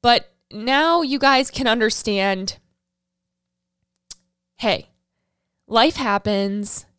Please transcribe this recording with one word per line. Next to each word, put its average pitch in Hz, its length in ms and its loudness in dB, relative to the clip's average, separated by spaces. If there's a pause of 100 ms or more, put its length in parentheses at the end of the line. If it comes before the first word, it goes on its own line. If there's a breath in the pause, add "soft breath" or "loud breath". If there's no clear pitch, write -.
but 240 280 2 (200)
now 285 520 0
you 269 160 -2
guys 269 320 2
can - 160 -4
understand, 202 920 -2 (2000)
hey, - 340 -4 (760)
life 233 300 2
happens 202 880 -2 (140)